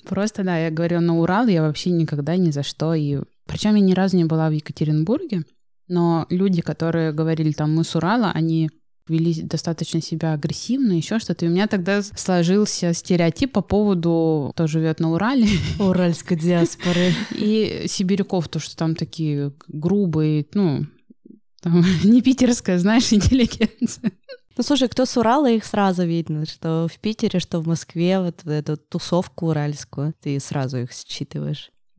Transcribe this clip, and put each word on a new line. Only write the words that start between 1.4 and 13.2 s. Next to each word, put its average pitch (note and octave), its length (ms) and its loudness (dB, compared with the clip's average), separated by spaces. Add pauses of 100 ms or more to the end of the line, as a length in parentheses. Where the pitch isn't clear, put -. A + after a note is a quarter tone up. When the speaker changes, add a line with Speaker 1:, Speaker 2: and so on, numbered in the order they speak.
Speaker 1:
я E3+ 160 4
вообще D#3 280 0
никогда D#3 460 0
ни F3+ 140 2
за C#3+ 120 -2
что". D#3+ 320 -2
И... D3 260 0 (260)
Причем G#3+ 300 0
я G3+ 40 6
ни F#3 140 6
разу F#3+ 220 2
не E3+ 80 4
была D#3+ 260 2
в - 20 0
Екатеринбурге, D#3+ 920 -2 (440)
но E3+ 400 0
люди, F#3 320 2
которые D#3+ 520 -2
говорили D#3+ 400 0
там: D3+ 220 -2
"Мы E3 100 2
с - 120 -4
Урала", G3+ 360 0
они D#3+ 360 0 (400)
вели E3 340 0
достаточно E3 580 -4
себя D#3+ 340 -4
агрессивно, A3+ 580 -2
еще F3 260 -2
что-то. F3 260 -4
И E3+ 40 0
у - 20 2
меня F#3 160 2
тогда G3+ 360 0
с-, G3+ 140 -12
сложился F3+ 800 0
стереотип F3 580 0